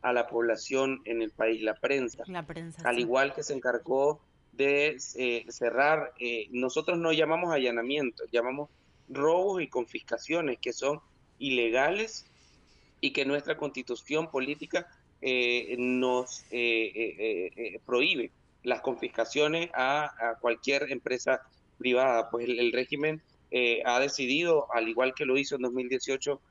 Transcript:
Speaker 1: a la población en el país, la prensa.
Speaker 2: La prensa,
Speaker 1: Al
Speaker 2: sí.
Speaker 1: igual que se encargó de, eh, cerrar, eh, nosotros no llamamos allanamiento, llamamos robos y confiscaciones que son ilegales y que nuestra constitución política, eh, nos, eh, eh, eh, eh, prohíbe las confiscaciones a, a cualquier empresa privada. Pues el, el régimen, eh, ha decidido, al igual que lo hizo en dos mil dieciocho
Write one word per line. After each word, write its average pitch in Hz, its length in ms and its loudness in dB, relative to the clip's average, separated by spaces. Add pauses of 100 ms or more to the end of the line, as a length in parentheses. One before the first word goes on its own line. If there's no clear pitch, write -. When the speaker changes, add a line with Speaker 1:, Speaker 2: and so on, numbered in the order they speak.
Speaker 1:
a 123 120 0
la 123 160 2
población 127 760 0
en 113 160 -4
el 107 100 -2
país, 113 300 0
la 107 140 0
prensa. 139 540 -2
Speaker 2:
La 175 180 -8
prensa, 165 420 -6
Speaker 1:
Al 123 60 2
Speaker 2:
sí. 120 80 2
Speaker 1:
igual 131 320 2
que 147 80 -6
se 147 100 -4
encargó 131 680 0 (320)
de, 143 440 2 (200)
eh, 120 320 -2
cerrar, 139 720 2
eh, 117 300 -4
nosotros 131 480 0
no 165 140 2
llamamos 160 400 2
allanamiento, 127 800 0
llamamos 127 400 0 (380)
robos 175 520 2
y 151 60 -2
confiscaciones 131 920 -2
que 120 120 -4
son 143 280 -2 (380)
ilegales 135 880 0 (760)
y 143 100 0
que 139 160 0
nuestra 143 300 -2
constitución 143 760 -4
política, 147 580 -4 (320)
eh, 123 580 0
nos, 127 720 0
eh, 113 440 0
eh, 101 240 -4
eh, 95 380 -2
eh, 107 280 -8
prohíbe 131 460 0 (320)
las 123 180 -2
confiscaciones 147 960 0
a, 135 300 2
a 117 340 -4
cualquier 135 520 0
empresa 127 520 -2 (340)
privada. 123 540 2
Pues 120 180 -2
el, 120 120 0
el 120 120 4
régimen, 147 480 -2 (300)
eh, 120 340 2
ha 123 160 4
decidido, 143 720 2
al 113 140 2
igual 127 260 0
que 151 120 -4
lo 131 120 2
hizo 143 160 -2
en 127 80 -4
dos 123 100 -2
mil 127 160 -4
dieciocho 135 520 -2 (100)